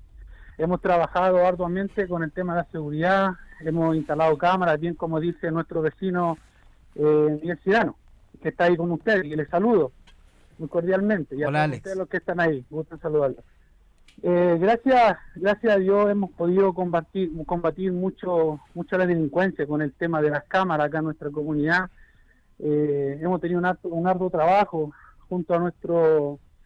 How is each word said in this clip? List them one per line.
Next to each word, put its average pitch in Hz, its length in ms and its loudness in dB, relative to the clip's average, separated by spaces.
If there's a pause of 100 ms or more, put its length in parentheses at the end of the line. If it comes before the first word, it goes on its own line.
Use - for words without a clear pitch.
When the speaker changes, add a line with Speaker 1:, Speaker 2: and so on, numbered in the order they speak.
(580)
Speaker 1:
Hemos 170 220 0
trabajado 180 680 2
arduamente 185 640 -2
con 170 140 -4
el 156 100 -6
tema 180 220 -6
de 170 80 0
la - 80 -8
seguridad, 170 600 0 (300)
hemos 160 340 0
instalado 160 420 0
cámaras, 175 440 2
bien 170 140 -4
como 165 260 -4
dice 170 320 -4
nuestro 165 280 -4
vecino, 170 560 -2 (600)
eh, 151 440 4
Miguel 165 220 -6
Cirano, 196 340 0 (460)
que 165 60 -4
está 175 160 -2
ahí 175 120 4
con 170 140 -2
ustedes, 185 340 0
y 151 120 -8
les 151 120 -4
saludo 185 440 2 (680)
muy 156 100 -8
cordialmente. 185 680 -2
Y 143 80 -2
a 147 40 0
Speaker 2:
Hola, 147 120 0
Speaker 1:
todos 151 40 2
Speaker 2:
Alex. 151 140 -2
Speaker 1:
ustedes 190 180 -8
los 185 120 -6
que - 80 -4
están 180 240 -4
ahí, 156 280 0
gusto 156 280 -10
en - 40 -16
saludarlos. 147 440 -2 (760)
Eh, 175 400 2
gracias, 233 560 4 (200)
gracias 208 360 0
a 196 60 6
Dios 202 320 4
hemos 202 220 -2
podido 185 420 2
combatir, 180 560 -2 (160)
combatir 175 460 -2
mucho, 180 680 -2 (140)
mucho 175 240 -4
la 180 80 2
delincuencia 165 600 0
con 151 140 -2
el 147 120 -4
tema 165 280 -2
de 151 100 2
las 147 140 -4
cámaras 170 440 0
acá 156 100 -4
en 156 60 -2
nuestra 151 260 -6
comunidad. 156 580 -2 (680)
Eh, 143 640 -2
hemos 175 180 -2
tenido 175 200 -2
un 175 60 0
arduo, 180 260 -4
un 170 160 -2
arduo 185 200 0
trabajo 170 640 2 (360)
junto 180 260 -2
a 170 60 4
nuestro, 160 800 0 (260)